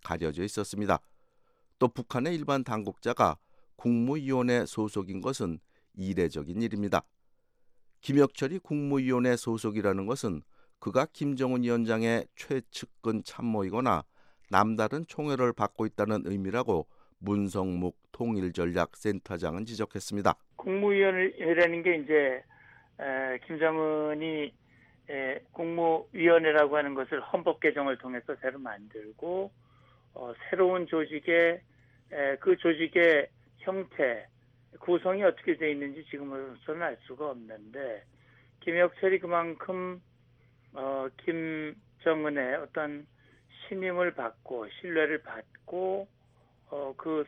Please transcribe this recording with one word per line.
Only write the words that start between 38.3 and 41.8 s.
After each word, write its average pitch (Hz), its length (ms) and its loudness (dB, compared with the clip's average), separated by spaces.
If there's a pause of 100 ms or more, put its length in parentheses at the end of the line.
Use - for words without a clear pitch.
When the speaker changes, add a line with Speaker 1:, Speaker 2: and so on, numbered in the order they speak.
Speaker 2:
김혁철이 175 600 2
그만큼, 180 800 -4 (760)
어, 135 340 -4 (180)
김정은의 156 1300 -2